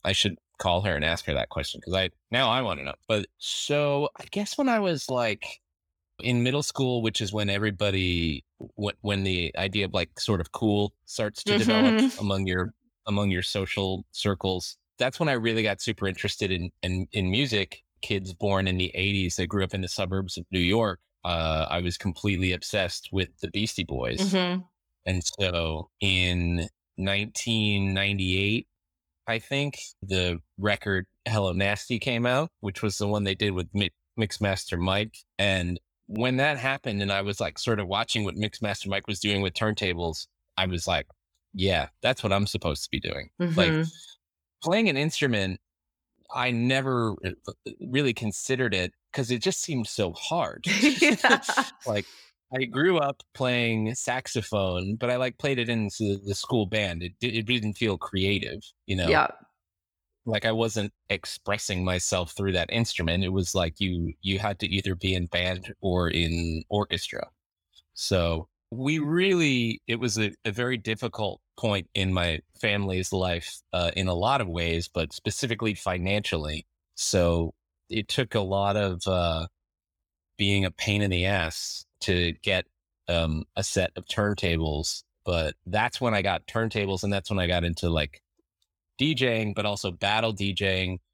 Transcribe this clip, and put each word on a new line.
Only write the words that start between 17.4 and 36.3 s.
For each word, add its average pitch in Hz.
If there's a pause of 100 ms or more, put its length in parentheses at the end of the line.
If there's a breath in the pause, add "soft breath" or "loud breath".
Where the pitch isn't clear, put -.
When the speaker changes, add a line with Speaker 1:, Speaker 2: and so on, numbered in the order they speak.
Speaker 1:
Kids 95
born 95
in 92
the 90
eighties 95
that -
grew 101
up 92
in 95
the 90
suburbs 95
of 87
New 92
York, 98 (240)
uh, 82
I 87
was 87
completely 92
obsessed -
with 95 (120)
the -
Beastie 101
Boys. 71
Speaker 2:
Mm-hmm. 180 (420)
Speaker 1:
And 92
so 85 (100)
in 90 (280)
nineteen 101
ninety-eight, 98 (600)
I 113
think, 139 (220)
the 90 (160)
record 98 (200)
Hello 104
Nasty 101
came 120
out, 139 (100)
which 98
was 104
the 104
one 104
they 98
did 104
with 90
Mi-, 101 (280)
Mixmaster 98
Mike. 95 (200)
And 92 (260)
when 123